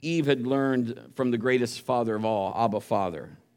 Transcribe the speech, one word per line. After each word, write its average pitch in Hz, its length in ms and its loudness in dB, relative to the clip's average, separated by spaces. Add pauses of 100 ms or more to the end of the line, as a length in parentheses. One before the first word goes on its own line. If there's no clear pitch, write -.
Eve 160 240 0
had 131 220 2
learned 127 680 0
from 131 140 0
the 120 80 2
greatest 120 440 0
father 117 340 0
of 107 100 -2
all, 104 300 0
Abba 104 240 2
Father. 90 580 -4 (200)